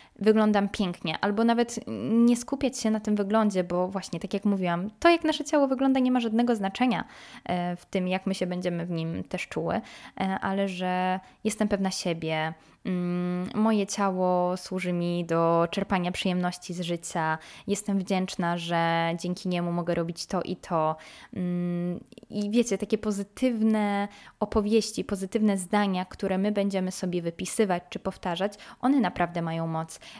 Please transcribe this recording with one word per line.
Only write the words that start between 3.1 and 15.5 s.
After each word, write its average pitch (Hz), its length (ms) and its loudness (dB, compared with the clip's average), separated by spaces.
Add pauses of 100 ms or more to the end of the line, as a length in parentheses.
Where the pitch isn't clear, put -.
wyglądzie, 202 480 2
bo 180 240 0
właśnie, 185 320 -6
tak 196 140 -8
jak 196 100 -2
mówiłam, 190 540 0
to, 339 100 6
jak 339 160 4
nasze 302 200 0
ciało 285 240 4
wygląda, 262 320 4
nie 254 100 4
ma 254 100 4
żadnego 233 360 2
znaczenia, 196 480 0 (400)
e, 175 320 -2
w - 100 -16
tym, 185 220 -2
jak 185 180 -2
my 190 80 0
się 185 120 -2
będziemy 180 400 -2
w 175 40 -6
nim 165 340 -2
też - 240 -6
czuły, 165 260 -2
e, - 640 -4
ale 196 280 0
że 185 520 -2 (240)
jestem 214 240 0
pewna 190 220 0
siebie, 160 640 -2 (300)
mm, 180 680 -2
moje 214 320 4
ciało 185 680 2
służy 180 360 -4
mi 175 320 0
do 165 460 4